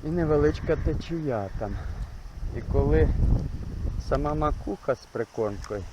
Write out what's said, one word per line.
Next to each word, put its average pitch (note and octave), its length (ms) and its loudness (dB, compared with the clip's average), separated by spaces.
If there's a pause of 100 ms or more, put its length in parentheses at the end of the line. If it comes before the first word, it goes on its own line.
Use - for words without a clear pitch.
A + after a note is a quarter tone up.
І D#3 40 -4
невеличка D#3 680 2
течія C#3+ 720 -2 (100)
там. G2+ 180 -4 (800)
І - 40 -4 (120)
коли - 360 6 (1000)
сама D3 260 0
макуха D3+ 600 0
з - 180 -18
прикормкою G#2+ 800 -4